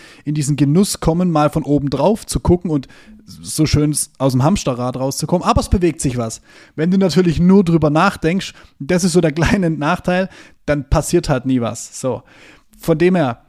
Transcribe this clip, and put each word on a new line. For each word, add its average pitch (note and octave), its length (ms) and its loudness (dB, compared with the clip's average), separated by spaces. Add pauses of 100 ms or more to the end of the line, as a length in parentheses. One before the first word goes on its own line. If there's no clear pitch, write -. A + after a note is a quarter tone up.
(240)
in D3+ 100 -4
diesen D3 220 -2
Genuss D3+ 440 0
kommen, F3 300 0
mal D3+ 200 2
von D#3+ 140 -4
oben C#3+ 260 0
drauf D3+ 360 0
zu - 140 -4
gucken F3 300 2
und D3 180 -2 (360)
so F#2+ 420 -4
schön D3+ 280 0 (240)
aus C3+ 140 0
dem B2+ 100 0
Hamsterrad C3 540 -2
rauszukommen. C#3 500 -4
Aber A3+ 140 2
es - 80 -4
bewegt F3 320 0
sich B2 160 -2
was. A2+ 240 -6 (340)
Wenn D#3+ 160 -2
du G3 80 2
natürlich F3+ 400 2
nur F#3 240 6
drüber E3 280 2
nachdenkst, F3 600 0 (280)
das E3+ 240 0
ist F3 80 0
so E3 80 4
der D#3 120 2
kleine E3 380 0
Nachteil, F3+ 580 -2 (380)
dann D3 240 -2
passiert E3 380 0
halt B2+ 180 -2
nie C3 140 0
was. A2+ 400 -8
So. B2+ 220 -4 (580)
Von E3 180 0
dem F3+ 160 4
her C3+ 340 -2